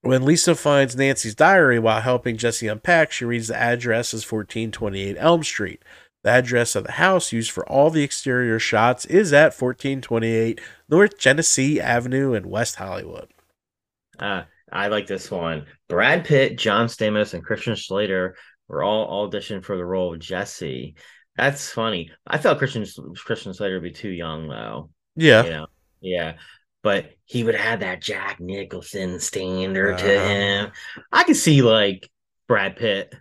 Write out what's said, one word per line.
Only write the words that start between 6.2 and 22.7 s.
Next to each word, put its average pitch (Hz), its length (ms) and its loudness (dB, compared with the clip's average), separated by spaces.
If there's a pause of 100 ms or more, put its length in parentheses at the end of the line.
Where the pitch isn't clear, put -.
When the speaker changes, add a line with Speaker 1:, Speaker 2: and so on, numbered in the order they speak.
Speaker 1:
The 101 80 2
address 120 460 2
of 95 80 -2
the - 80 -12
house 180 400 0
used 113 180 -2
for - 180 -8
all 143 220 4
the 156 140 0
exterior 123 560 -2
shots 117 460 2
is 175 260 4
at 147 220 6
fourteen 135 460 -4
twenty-eight 113 600 0 (280)
North 190 300 4
Genesee 143 640 2
Avenue 127 540 0
in 95 160 -4
West 110 260 -4
Hollywood. - 520 -12 (920)
Speaker 2:
Uh, 98 220 -6 (280)
I 98 160 -4
like 104 200 -2
this 98 240 -8
one. 82 360 -6 (220)
Brad 135 380 2
Pitt, 135 320 2
John 113 280 2
Stamos, 107 480 -2
and 85 80 -10
Christian 110 320 -4
Slater 95 640 -4 (320)
were 76 160 -6
all 104 440 -2
auditioned 98 360 -8
for 101 120 -6
the 90 100 -6
role 90 280 -4
of 80 60 -14
Jesse. 78 720 -8 (420)
That's 139 360 -2
funny. 104 380 -4 (160)
I - 120 -4
thought 151 200 2
Christian, 117 260 -4 (320)